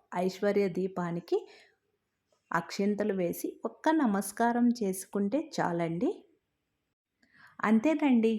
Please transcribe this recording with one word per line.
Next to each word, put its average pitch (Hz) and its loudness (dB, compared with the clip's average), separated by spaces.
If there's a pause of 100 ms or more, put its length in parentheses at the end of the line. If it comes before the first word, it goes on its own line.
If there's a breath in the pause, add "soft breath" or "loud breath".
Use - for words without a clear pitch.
(160)
ఐశ్వర్య 202 0
దీపానికి 180 -4 (1120 loud breath)
అక్షింతలు 202 -2
వేసి 175 -4 (180)
ఒక్క - -2
నమస్కారం 233 0
చేసుకుంటే 202 -2 (100)
చాలండి. 170 -2 (1500 soft breath)
అంతేనండి. 226 4